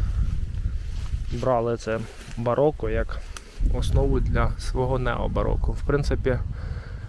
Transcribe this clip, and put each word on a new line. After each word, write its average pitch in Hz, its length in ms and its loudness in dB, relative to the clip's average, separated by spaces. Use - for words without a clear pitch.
брали 117 440 0
це 113 220 -4
бароко 120 520 2
як 110 300 0
основу 135 460 4
для 120 400 2
свого 127 400 0
необароко. 113 720 2
В - 160 -2
принципі, 139 520 2